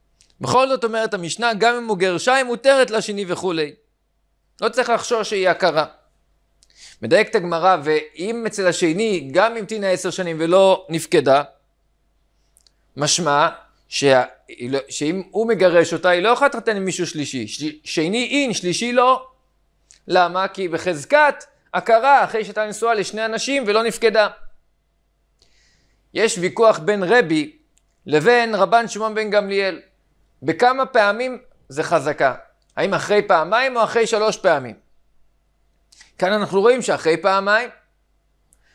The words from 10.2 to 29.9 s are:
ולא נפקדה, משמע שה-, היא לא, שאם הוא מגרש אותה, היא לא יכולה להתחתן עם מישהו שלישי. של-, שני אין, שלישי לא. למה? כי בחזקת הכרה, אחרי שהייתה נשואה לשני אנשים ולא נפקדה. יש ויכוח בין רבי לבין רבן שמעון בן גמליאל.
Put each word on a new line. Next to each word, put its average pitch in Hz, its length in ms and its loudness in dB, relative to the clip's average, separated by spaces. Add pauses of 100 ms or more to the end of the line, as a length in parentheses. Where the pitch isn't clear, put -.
ולא 180 500 4
נפקדה, 147 540 2 (1500)
משמע 147 520 0 (380)
שה-, 131 360 4 (240)
היא 123 240 -12
לא, 135 80 -2 (100)
שאם 160 320 -4 (100)
הוא 226 160 -2
מגרש 175 460 4
אותה, 170 160 0
היא 175 120 2
לא 208 80 2
יכולה 247 180 4
להתחתן 226 300 -4
עם 190 80 -4
מישהו 175 220 -4
שלישי. 135 400 -6
של-, 147 240 -8 (120)
שני 196 420 -2
אין, 262 280 -2
שלישי 180 400 -4
לא. 254 340 2 (800)
למה? 180 400 2
כי 190 200 -6
בחזקת 180 760 0 (300)
הכרה, 233 500 4
אחרי 214 200 -4
שהייתה 202 220 -6
נשואה 220 280 -2
לשני 214 320 -4
אנשים 247 420 -4
ולא 214 160 2
נפקדה. 220 440 2 (1900)
יש 214 240 -2
ויכוח 190 420 2
בין 196 240 -2
רבי 160 540 0 (480)
לבין 233 500 2
רבן 202 320 2
שמעון 214 280 -6
בן 214 140 -4
גמליאל. 196 500 -2 (640)